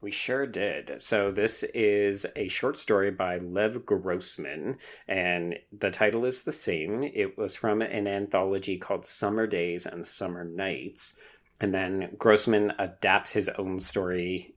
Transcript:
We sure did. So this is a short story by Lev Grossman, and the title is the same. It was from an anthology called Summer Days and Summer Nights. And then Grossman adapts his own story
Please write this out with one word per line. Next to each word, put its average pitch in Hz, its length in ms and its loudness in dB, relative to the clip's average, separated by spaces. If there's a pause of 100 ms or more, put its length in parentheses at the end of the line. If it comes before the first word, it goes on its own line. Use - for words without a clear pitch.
We 101 100 -6
sure 131 380 0
did. 95 520 -2
So 101 300 2
this 104 320 2 (100)
is 101 640 4
a 101 140 -2
short 139 280 -2
story 101 360 2
by 90 260 -2
Lev 101 480 0
Grossman, 90 920 -2 (280)
and 90 540 0 (100)
the 101 220 -2
title 113 320 2
is 127 180 -2
the - 80 -6
same. 98 540 -2
It 101 340 -2
was 104 160 -4
from 110 280 2
an 104 260 -2
anthology 98 720 0
called 90 280 -4
Summer 110 400 0
Days 87 400 -2
and 85 180 -10
Summer 90 380 -6
Nights. 85 720 -6 (440)
And 101 140 0
then 95 460 -2
Grossman 107 600 6
adapts 95 540 2
his 101 160 0
own 95 320 -4
story 90 760 -2